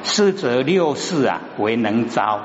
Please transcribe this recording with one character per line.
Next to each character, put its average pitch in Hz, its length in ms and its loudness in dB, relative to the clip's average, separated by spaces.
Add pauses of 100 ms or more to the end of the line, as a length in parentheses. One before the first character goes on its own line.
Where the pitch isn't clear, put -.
是 202 300 2
则 131 300 0
六 160 320 2
事 143 320 -2
啊 87 140 -2 (180)
为 110 160 0
能 113 320 0
造 107 380 0